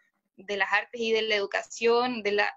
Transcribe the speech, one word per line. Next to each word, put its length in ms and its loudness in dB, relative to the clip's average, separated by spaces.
de 200 -8
las 160 0
artes 260 0
y 140 0
de 80 4
la 140 0
educación, 840 0
de 120 -2
la, 240 2